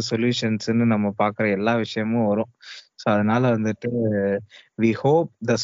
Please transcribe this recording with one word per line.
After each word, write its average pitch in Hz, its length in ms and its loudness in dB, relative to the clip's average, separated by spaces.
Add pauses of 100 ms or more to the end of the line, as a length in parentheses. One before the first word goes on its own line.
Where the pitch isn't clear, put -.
சொல்யூஷன்ஸ்னு 117 760 0
நம்ம 104 320 0
பார்க்குற 104 340 0
எல்லா 104 240 0
விஷயமும் 110 520 -2
வரும். 104 240 0 (440)
So - 180 -2
அதனால 110 380 2
வந்துட்டு 110 400 -2 (840)
we 113 140 4 (120)
hope 156 260 2 (180)
the 117 160 2